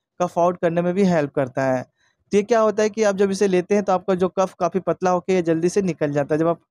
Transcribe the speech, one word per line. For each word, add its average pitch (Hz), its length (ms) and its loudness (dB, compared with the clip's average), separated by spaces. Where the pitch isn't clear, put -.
कफ 180 180 -2
आउट 180 180 0
करने 170 240 -2
में 175 120 -2
भी 202 100 2
हेल्प 165 300 0
करता 135 300 -2
है। 131 200 -2
तो - 540 -8
ये 208 60 2
क्या 226 160 2
होता 214 240 2
है 214 60 0
कि 220 140 -4
आप 202 120 2
जब 196 160 0
इसे 196 160 0
लेते 185 280 0
हैं 208 80 0
तो 196 100 0
आपका 185 220 -2
जो 180 140 0
कफ 190 300 -2
काफ़ी 185 200 -2
पतला 180 320 -2
होके 180 220 -2
ये 185 80 2
जल्दी 165 280 0
से 196 120 0
निकल 156 300 -2
जाता 143 240 -2
है। 151 40 -2
जब 160 80 2
आप 170 120 -2